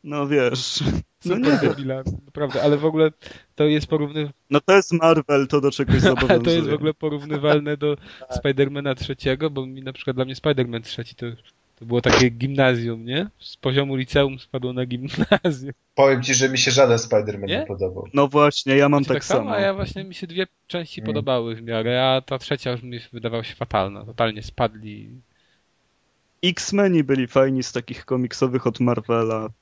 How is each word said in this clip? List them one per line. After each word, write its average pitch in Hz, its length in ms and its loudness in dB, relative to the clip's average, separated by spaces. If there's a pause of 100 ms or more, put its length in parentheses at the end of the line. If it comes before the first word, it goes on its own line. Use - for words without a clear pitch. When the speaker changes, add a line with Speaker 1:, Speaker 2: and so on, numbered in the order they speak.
Speaker 1:
No 147 240 -4
wiesz. 127 560 0 (420)
No 175 100 0
Speaker 2:
Super 262 180 2 (100)
Speaker 1:
nie. 143 60 4
Speaker 2:
debilami, 131 420 -6 (140)
naprawdę, 139 380 -4
ale 147 140 4
w 147 80 -2
ogóle 156 260 4 (440)
to - 80 2
jest 151 240 2
porówny- 147 420 -2 (200)
Speaker 1:
No 143 120 2
to 190 140 6
jest 190 180 4
Marvel, 156 540 4
to 147 140 2
do 139 100 2
czegoś - 240 0
Speaker 2:
<laughs> 135 100 4
Ale 180 100 6
to - 60 -2
jest - 0 -
Speaker 1:
zobowiązuje. 170 400 4 (100)
Speaker 2:
w - 20 0
ogóle 151 200 -2
porównywalne 147 840 -2
do 147 180 -2
Speaker 3:
<laughs> - 240 -20
Tak. 131 140 -14
Speaker 2:
Spidermana 139 600 0
trzeciego, 139 540 -4
bo 139 160 -6
mi, 131 180 -14
na 131 100 -12
przykład 131 220 -6
dla 127 100 -2
mnie 131 100 -10
Spider-Man 123 480 -2
trzeci - 320 -14
to, 120 100 -10 (540)
to 117 60 -18
było 120 160 2
takie 127 280 4
gimnazjum, 117 760 0
nie? 147 220 -6 (120)
Z - 180 -20
poziomu 135 380 -2
liceum 135 440 0
spadło 127 340 -6
na 127 120 -4
gimnazjum. 135 880 -2 (220)
Speaker 4:
Powiem 135 280 4
ci, 131 100 0
że 131 160 4
mi 131 80 -2
się 131 140 2
żaden 123 260 6
Spider-Man 104 500 -2
nie 185 120 -2
Speaker 2:
Nie? 311 60 -6
Speaker 4:
podobał. 92 480 -6
Speaker 1:
No 143 140 4
właśnie, 143 500 4
ja 143 120 6
mam 143 140 4
Speaker 2:
Ci - 40 -4
tak 131 100 2
Speaker 1:
tak 139 60 -6
Speaker 2:
samo, - 160 0
Speaker 1:
samo. - 160 -4
Speaker 2:
a 202 40 0
ja 196 140 0
właśnie, 190 300 -8
mi 185 120 -16
się 185 120 -12
dwie 180 200 -6 (200)
części 165 340 -8
Speaker 4:
Mm. 110 120 -4
Speaker 2:
podobały 117 420 -2
w 113 60 -16
miarę, 120 540 0
a 131 60 0
ta 131 160 -8
trzecia - 340 -4
już 120 120 -8
mi 123 160 -12
się - 140 -20
wydawała 117 300 -6
się - 120 -14
fatalna. 101 500 -4
Totalnie 110 380 -4
spadli. 107 680 -6 (1300)
Speaker 1:
X-Meni 180 600 2
byli 131 240 0
fajni 135 360 2
z - 80 -10
takich - 340 -10
komiksowych 127 600 -2
od 117 120 -4
Marvela. 113 680 0 (120)